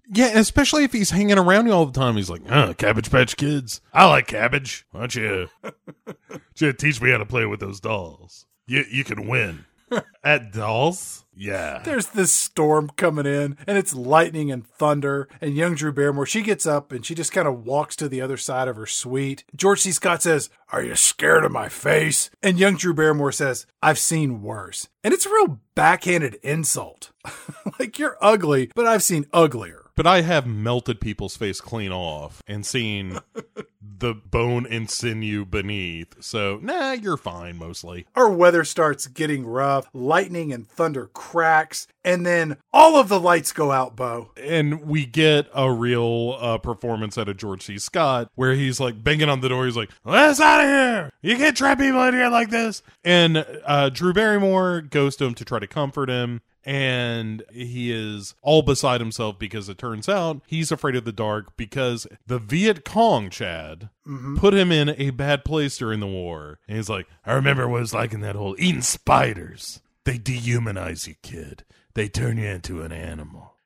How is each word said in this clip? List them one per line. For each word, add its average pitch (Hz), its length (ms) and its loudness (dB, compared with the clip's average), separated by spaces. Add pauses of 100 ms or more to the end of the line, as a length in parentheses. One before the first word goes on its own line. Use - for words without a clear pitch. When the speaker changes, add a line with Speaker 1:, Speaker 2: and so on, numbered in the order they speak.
(140)
Speaker 1:
Yeah, 220 240 4
especially 285 460 4
if 277 80 0
he's 208 200 0
hanging 202 260 4
around 190 280 6
you 226 60 2
all 170 140 4
the 131 120 -4
time. 123 200 2
He's 95 120 -4
like, 87 160 -10
"Huh, 113 320 4
Cabbage 107 320 0
Patch 127 280 2
Kids? 143 420 -4 (140)
I 175 120 8
like 143 220 6
cabbage. 123 640 -4
Why - 80 -14
don't 120 160 -6
you, 104 400 -4
<laughs> - 60 -20
why - 100 -14 (580)
don't - 120 -16 (200)
you 147 120 2
teach 143 280 -2
me 123 100 2
how 120 80 2
to 104 60 -8
play 113 200 -2
with 104 160 -6
those 98 180 -10
dolls? 90 640 -10 (220)
You, 135 240 0
you 135 140 -4
can 104 220 -8
win 101 380 -2 (280)
<laughs> - 300 -6
at 135 280 0
dolls." 113 720 -2 (140)
Yeah. 95 480 -8
Speaker 2:
There's 262 260 -4
this 190 220 0
storm 151 640 0
coming 151 300 0
in, 143 400 -2
and 202 100 0
it's 190 200 -2
lightning 151 560 2
and 123 160 -8
thunder, 143 600 -2 (140)
and 147 140 -4
young 170 180 0
Drew 151 180 -4
Barrymore, 143 360 0
she 220 160 -2
gets 202 240 -2
up, 147 240 -2
and 123 120 -10
she 165 120 -10
just 160 160 -6
kinda 156 200 2
walks 127 440 -4
to 151 120 -6
the 131 140 -6
other 131 160 -4
side 127 300 -4
of 123 80 -4
her 110 100 -12
suite. 135 580 -6 (120)
George 190 260 4
C. 190 100 0
Scott 170 300 0
says, 156 300 2 (200)
"Are 123 120 -2
you 120 120 -6
scared 156 500 4
of 139 60 0
my 117 180 -4
face?" 156 600 0 (140)
And 190 160 2
young 196 160 4
Drew 170 180 0
Barrymore 147 380 2
says, 135 340 -4 (160)
"I've 151 160 4
seen 139 460 -2
worse." - 460 -12 (140)
And 214 100 2
it's - 120 2
a 403 40 -4
real 392 300 4 (160)
backhanded 170 680 2
insult. - 680 -6 (140)
<laughs> - 60 -14 (480)
Like, 247 180 -6
"You're 294 240 -4
ugly, 156 540 4
but 233 100 2
I've 226 160 4
seen 151 320 0
uglier." 123 460 2 (160)
Speaker 1:
But 156 120 0
I 185 140 6
have 160 260 2
melted 117 540 -2
people's 104 360 -8
face 101 240 -6
clean 104 300 -8
off 78 560 -8
and 104 180 -8
seen 101 540 -4 (140)
<laughs> - 200 -16 (280)
the 104 320 -6
bone 120 560 -2
and 113 200 -6
sinew 110 560 -4
beneath. 92 800 -8
So, 104 380 -4
nah, 269 300 -4
you're 208 260 -6
fine, - 400 -12
mostly. 85 480 -14 (100)
Speaker 2:
Our 247 140 6
weather 175 340 6
starts 147 440 0
getting 143 380 -4
rough. 135 480 -2
Lightning 165 580 -2
and 117 160 -10
thunder 143 400 -4
cracks. 160 800 0 (160)
And 180 220 0
then 165 320 0 (160)
all 311 220 10
of 262 120 6
the 190 120 2
lights 170 320 2
go 147 200 0
out, 131 240 0
Bo. 120 420 -8
Speaker 1:
And 151 500 -2
we 151 180 0
get 147 480 4
a 135 180 2
real, 117 680 0
uh, 113 180 0
performance 110 600 -6
out 104 120 -4
of 98 80 -6
George 98 260 -8
C. 101 140 -12
Scott 131 580 0
where 131 180 2
he's, 135 260 -2
like, 120 240 -4
banging 151 260 2
on 135 120 0
the 127 80 0
door. 127 160 0
He's 120 120 -2
like, 110 140 -6 (120)
"Let 240 260 4
us 277 100 2
out 302 220 6
of 285 60 4
here! 247 440 0 (100)
You 220 160 0
can't 285 200 2
trap 277 220 2
people 262 240 2
in 254 100 4
here 247 160 2
like 233 200 2
this." 226 320 -2 (220)
And, 170 420 4 (200)
uh, 143 240 4
Drew 170 240 0
Barrymore 190 680 2
goes 143 360 0
to 143 80 0
him 120 100 -2
to 113 100 -14
try 120 140 -4
to 101 80 -8
comfort 139 420 -4
him. 123 320 -4 (240)
And 120 880 -4
he 120 400 -8
is 107 500 -8
all 151 200 6
beside 127 400 2
himself 110 360 -6
because 104 300 -10
it 98 100 -12
turns 110 300 -10
out 170 400 -2
he's 160 240 -4
afraid 143 240 -2
of 123 80 -4
the 113 80 -8
dark 107 460 -6
because 120 500 -6 (180)
the 123 140 -4
Viet 170 460 0
Cong, 175 440 2
Chad, 85 600 -10 (180)
Speaker 2:
Mm-hmm. 139 280 -8
Speaker 1:
put 196 180 6
him 190 180 4
in 147 260 4
a 139 140 -2
bad 139 340 -2
place 147 320 -2
during 110 240 -4
the 101 60 -4
war. 85 600 -10
And 104 100 -8
he's 107 120 -6
like, 95 180 -6 (180)
"I 110 80 -2
remember 135 360 2
what 120 80 -2
it 120 40 -2
was 117 120 -6
like 113 200 -4
in 107 80 -6
that 104 140 -6
hole, 101 240 -6
eating 165 220 0
spiders. - 1000 -2 (240)
They 127 120 -2
dehumanize 113 880 -4
you, 85 140 -16
kid. 80 420 -16 (300)
They 104 160 -4
turn 117 280 -2
you 107 100 -4
into 90 340 -8
an 80 100 -12
animal. 80 640 -14 (120)